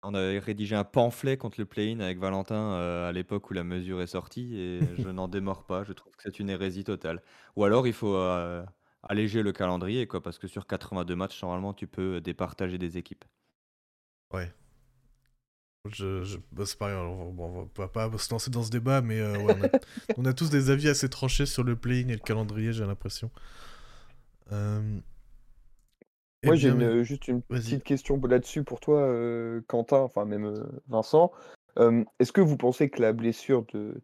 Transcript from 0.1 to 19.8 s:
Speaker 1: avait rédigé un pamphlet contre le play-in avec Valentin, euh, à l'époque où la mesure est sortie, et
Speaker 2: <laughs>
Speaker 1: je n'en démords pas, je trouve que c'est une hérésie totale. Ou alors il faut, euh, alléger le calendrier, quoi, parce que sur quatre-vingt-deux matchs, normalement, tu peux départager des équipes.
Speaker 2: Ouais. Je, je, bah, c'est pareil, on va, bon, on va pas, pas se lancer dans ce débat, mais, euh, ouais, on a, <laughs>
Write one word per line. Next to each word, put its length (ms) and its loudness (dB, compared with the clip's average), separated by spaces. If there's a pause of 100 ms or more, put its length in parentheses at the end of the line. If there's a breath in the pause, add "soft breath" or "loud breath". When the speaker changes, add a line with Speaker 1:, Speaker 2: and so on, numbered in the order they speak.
Speaker 1:
avait 240 0
rédigé 360 -4
un 100 2
pamphlet 520 2
contre 240 -10
le 60 -4
play-in 340 -4
avec 180 -4
Valentin, 560 -2
euh, 340 -2
à 40 -4
l'époque 380 -6
où 40 -6
la 100 -4
mesure 360 -6
est 60 -4
sortie, 520 -8
et 220 -6
Speaker 2:
<laughs> 180 -2
Speaker 1:
je 100 -4
n'en 200 -6
démords 360 -4
pas, 200 -4
je 80 -12
trouve 200 -18
que 100 -20
c'est 160 -12
une 120 -4
hérésie 340 -4
totale. 380 -6 (340 soft breath)
Ou 80 4
alors 220 6
il 60 2
faut, 220 -2
euh, 500 0 (380)
alléger 400 0
le 100 0
calendrier, 540 -2
quoi, 160 -8
parce 160 -10
que 80 -12
sur 200 -10
quatre-vingt-deux 500 -4
matchs, 260 -6
normalement, 320 -6
tu 120 -12
peux 340 -4
départager 580 -6
des 180 -6
équipes. 280 -12 (1080)
Speaker 2:
Ouais. 200 -6 (1400)
Je, 340 -4
je, 140 -8 (120)
bah, 160 -6
c'est 120 -8
pareil, 180 -4
on 300 -6
va, 40 -10
bon, 140 -8
on 180 -8
va 260 -8
pas, 200 -2
pas 100 -6
se 140 -4
lancer 180 -4
dans 140 -2
ce 60 -6
débat, 320 2
mais, 180 -2
euh, 180 0
ouais, 160 4
on 80 0
a, 60 2
<laughs> 500 0